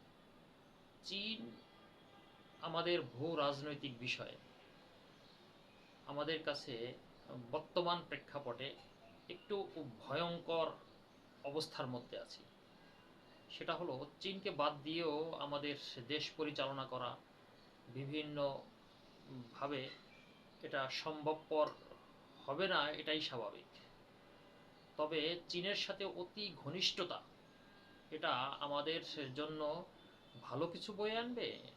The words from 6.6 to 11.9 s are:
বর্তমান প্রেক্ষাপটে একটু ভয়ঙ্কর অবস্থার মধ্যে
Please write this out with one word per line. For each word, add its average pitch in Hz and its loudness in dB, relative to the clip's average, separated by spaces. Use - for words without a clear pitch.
বর্তমান 170 4
প্রেক্ষাপটে 135 -4
একটু 180 -2
ভয়ঙ্কর 165 2
অবস্থার 143 0
মধ্যে 120 -4